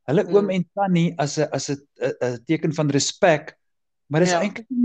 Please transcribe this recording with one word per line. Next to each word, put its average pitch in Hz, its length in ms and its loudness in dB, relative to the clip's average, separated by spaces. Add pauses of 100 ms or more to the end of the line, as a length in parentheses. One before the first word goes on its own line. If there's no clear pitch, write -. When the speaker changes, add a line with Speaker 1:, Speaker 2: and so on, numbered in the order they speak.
Speaker 1:
hulle 160 160 2
Speaker 2:
Hmm. 175 120 0
Speaker 1:
oom 202 140 2
en 185 140 -2 (100)
tannie 175 440 0
as 147 200 -4
'n, 151 140 0
as 139 180 -6
'n, 143 80 -6 (220)
'n, 127 200 0
'n 123 240 -4
teken 160 300 -2
van 151 160 0
respek, 175 640 0 (560)
maar 151 100 0
dis 180 120 4
Speaker 2:
Ja. 170 100 0
Speaker 1:
eintlik 208 260 -6
nie 247 160 -4